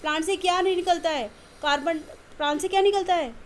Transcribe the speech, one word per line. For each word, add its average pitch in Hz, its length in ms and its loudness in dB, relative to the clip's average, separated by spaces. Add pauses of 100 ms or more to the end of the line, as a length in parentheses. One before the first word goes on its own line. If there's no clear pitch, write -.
Plant 311 240 -2
से 370 120 0
क्या 370 240 2
नहीं 370 160 2
निकलता 339 340 0
है? 247 200 -4 (320)
Carbon, 294 360 0 (380)
plant 294 240 -2
से 370 80 -2
क्या 381 120 4
निकलता 381 340 4
है? 277 200 -2 (120)